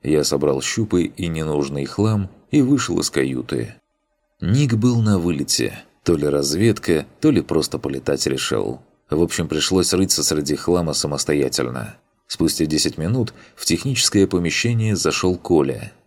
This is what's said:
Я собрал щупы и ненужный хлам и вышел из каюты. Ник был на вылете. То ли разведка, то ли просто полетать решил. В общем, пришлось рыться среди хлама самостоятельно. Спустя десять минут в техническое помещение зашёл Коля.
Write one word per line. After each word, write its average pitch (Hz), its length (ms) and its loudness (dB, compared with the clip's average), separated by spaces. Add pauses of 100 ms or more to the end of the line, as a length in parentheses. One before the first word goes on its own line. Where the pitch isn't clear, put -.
Я 73 220 2
собрал 69 380 0
щупы 101 420 0
и - 240 -4
ненужный 76 580 -2
хлам 101 440 0 (200)
и 147 120 4
вышел 123 380 2
из - 100 -2
каюты. 65 680 -4 (640)
Ник 120 360 2
был 117 260 2
на 104 180 4
вылете. 76 640 -2 (200)
То 85 120 4
ли 73 120 0
разведка, 76 800 2 (140)
то 156 100 4
ли 104 120 4
просто 78 360 -2
полетать 67 480 -4
решил. 64 560 -4 (280)
В 76 120 0
общем, 82 280 -2
пришлось 87 440 0
рыться 90 300 0
среди 76 320 -2
хлама 85 380 0
самостоятельно. 65 1040 -2 (280)
Спустя - 400 0
десять 78 320 -2
минут 110 360 -2 (220)
в - 100 -12
техническое 104 600 2
помещение 107 720 0
зашёл 82 420 0
Коля. 69 540 0 (160)